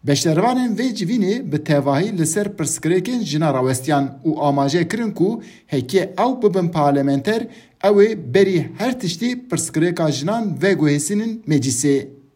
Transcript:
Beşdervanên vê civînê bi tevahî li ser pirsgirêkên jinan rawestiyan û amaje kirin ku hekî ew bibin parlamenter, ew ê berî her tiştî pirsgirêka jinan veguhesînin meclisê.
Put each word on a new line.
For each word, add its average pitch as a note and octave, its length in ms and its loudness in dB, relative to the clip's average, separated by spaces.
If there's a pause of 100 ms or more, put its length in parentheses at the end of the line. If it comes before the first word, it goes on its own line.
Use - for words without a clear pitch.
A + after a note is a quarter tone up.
Beşdervanên G3+ 680 0
vê B3 100 -2 (100)
civînê G#3 540 -2
bi D3+ 120 -2
tevahî D3 540 0
li D#3+ 80 0
ser G3+ 200 -2
pirsgirêkên F#3 800 -2
jinan D3+ 300 0
rawestiyan C3 720 0
û D#3 140 0
amaje C#3+ 480 0
kirin A3 240 -4
ku - 320 -2 (240)
hekî D#3 320 0
ew A#3 420 0
bibin F#3 280 2
parlamenter, C#3+ 800 0 (360)
ew G3+ 120 4 (100)
ê D#3+ 280 -4
berî F#3+ 440 4
her B3+ 220 -2
tiştî A3 300 -4 (200)
pirsgirêka E3 600 0
jinan E3 500 -2
veguhesînin G3 840 0
meclisê. C#3 600 2 (280)